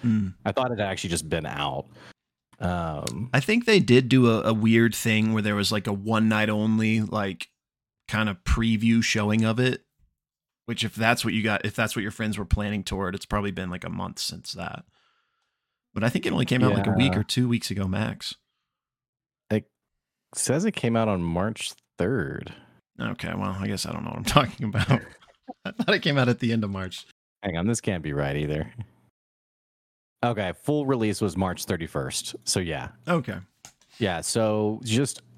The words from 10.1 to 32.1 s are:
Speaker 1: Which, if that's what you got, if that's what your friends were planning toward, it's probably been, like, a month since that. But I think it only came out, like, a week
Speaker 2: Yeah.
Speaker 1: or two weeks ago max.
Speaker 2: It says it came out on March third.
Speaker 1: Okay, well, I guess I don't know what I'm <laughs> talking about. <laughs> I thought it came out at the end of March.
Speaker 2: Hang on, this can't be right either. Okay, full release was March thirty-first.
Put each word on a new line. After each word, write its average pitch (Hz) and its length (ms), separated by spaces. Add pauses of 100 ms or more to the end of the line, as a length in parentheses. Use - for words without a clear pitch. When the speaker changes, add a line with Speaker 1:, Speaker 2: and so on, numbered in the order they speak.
Speaker 1:
Which, 117 180
if 104 120
that's 113 280
what 113 100
you 107 100
got, 104 220
if 107 100
that's 110 200
what 117 60
your 104 100
friends 107 260
were 104 80
planning 104 380
toward, 95 320
it's - 100
probably 101 260
been, 90 180
like, 90 160
a 87 40
month 90 300
since - 340
that. 92 300 (1120)
But 101 100
I 120 60
think 180 160
it - 80
only 127 120
came 127 180
out, 104 100
like, 101 140
a 101 40
week 92 220
Speaker 2:
Yeah. 107 60
Speaker 1:
or 107 40
two 123 240
weeks 120 240
ago 98 160
max. 104 480 (1120)
Speaker 2:
It 107 160 (680)
says 160 320
it 220 80
came 117 240
out 113 100
on 92 160
March 90 500 (240)
third. 87 560 (460)
Speaker 1:
Okay, 101 360
well, 98 240
I 98 80
guess 101 180
I - 80
don't - 100
know - 80
what - 80
I'm - 40
<laughs> - 240
talking - 200
about. 107 340 (460)
<laughs> - 180
I - 60
thought 226 240
it 240 60
came 143 160
out 123 120
at 120 100
the 117 120
end 113 120
of 101 60
March. 95 360 (380)
Speaker 2:
Hang 87 140
on, 92 100
this 117 140
can't 90 220
be 76 100
right 71 220
either. 76 360 (1500)
Okay, 104 300 (100)
full 147 220
release 113 360
was 90 160
March 92 280
thirty-first. 80 720 (100)